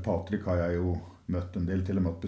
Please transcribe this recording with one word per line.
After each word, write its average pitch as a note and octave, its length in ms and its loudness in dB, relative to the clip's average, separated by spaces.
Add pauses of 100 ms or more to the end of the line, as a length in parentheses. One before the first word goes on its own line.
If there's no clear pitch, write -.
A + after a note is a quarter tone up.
Patrick G2 400 0
har F2+ 220 2
jeg F2 100 2
jo F2+ 160 2 (400)
møtt F2 240 -2
en F2 100 0
del, F#2 220 2
til F#2+ 80 0
og F#2+ 80 4
med E2+ 80 2
hatt - 160 -12